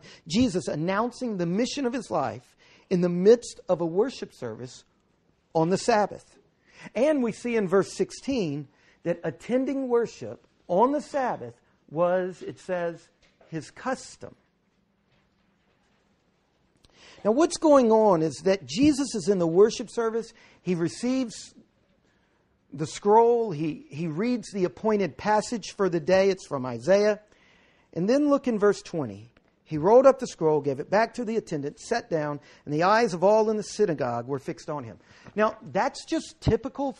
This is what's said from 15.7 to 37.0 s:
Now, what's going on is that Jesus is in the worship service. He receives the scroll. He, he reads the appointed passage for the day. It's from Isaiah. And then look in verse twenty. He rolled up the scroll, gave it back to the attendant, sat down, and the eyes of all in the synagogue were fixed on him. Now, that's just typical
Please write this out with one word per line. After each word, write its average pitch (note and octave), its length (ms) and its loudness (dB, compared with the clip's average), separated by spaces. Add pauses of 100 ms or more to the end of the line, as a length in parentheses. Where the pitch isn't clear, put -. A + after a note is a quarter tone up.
Now, G3+ 60 4
what's D#4 260 2
going C#4 340 6
on G#3+ 300 6
is C#3+ 240 -4
that F#3+ 200 0
Jesus B3+ 480 2
is F3 140 -6
in G3 100 2
the F3 80 2
worship G3+ 460 4
service. A3+ 400 -4 (300)
He F3+ 140 -2
receives A#3 800 -4 (1160)
the D3 160 -6
scroll. A3+ 640 2
He, D3+ 380 -6
he E3 180 -8
reads G#3 460 -4
the F#3+ 100 -4
appointed F#3+ 540 -2
passage G#3+ 580 -2
for G3 140 0
the E3+ 100 -2
day. F#3 300 2
It's F#3+ 180 -4
from C3+ 180 -6
Isaiah. F#3+ 540 2 (720)
And E3+ 140 -2
then C#4+ 220 4
look C#4 180 2
in A#3 100 0
verse G3 240 2
twenty. A2+ 480 -8 (360)
He D#3 120 -6
rolled A3 280 6
up B3+ 140 6
the B3 80 -6
scroll, D3+ 340 0
gave C3+ 180 -4
it - 100 -12
back A3 260 0
to B3 100 -8
the A3+ 100 -4
attendant, D#3 440 -6
sat - 300 -6
down, D3 300 -4 (240)
and D3 100 -8
the D3+ 100 0
eyes G#3+ 300 4
of E3+ 100 -2
all G#3+ 260 4
in G#3+ 80 -2
the G#3 60 -4
synagogue B2+ 640 -2
were C3+ 120 -6
fixed - 300 -12
on D3 160 -8
him. G#2+ 120 -16 (380)
Now, G#3+ 220 0 (160)
that's A#3 320 -4
just - 340 -6
typical C4 600 -2